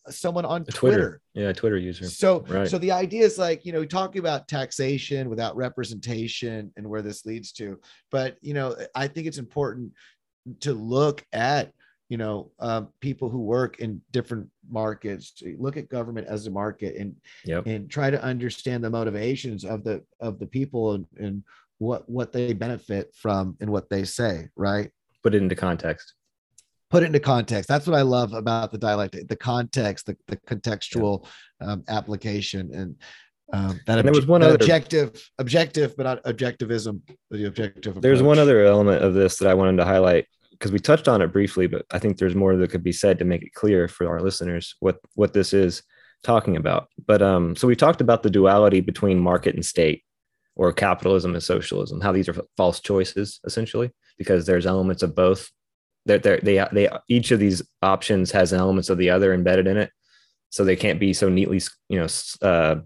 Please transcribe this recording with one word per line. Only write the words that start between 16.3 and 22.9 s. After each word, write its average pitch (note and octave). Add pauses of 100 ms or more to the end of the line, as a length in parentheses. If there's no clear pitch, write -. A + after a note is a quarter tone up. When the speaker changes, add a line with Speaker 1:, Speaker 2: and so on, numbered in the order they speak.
Speaker 1:
a G#2+
market G2+
and, G2+ (300)
Speaker 2:
Yep. E2+
Speaker 1:
and A2
try C#3
to C#3
understand B2
the A2+
motivations A#2
of G#2
the, G#2+ (160)
of A2
the -
people B2
and, F#2+ (120)
and G2+ (360)
what, A#2
what A#2+
they B2
benefit G#2+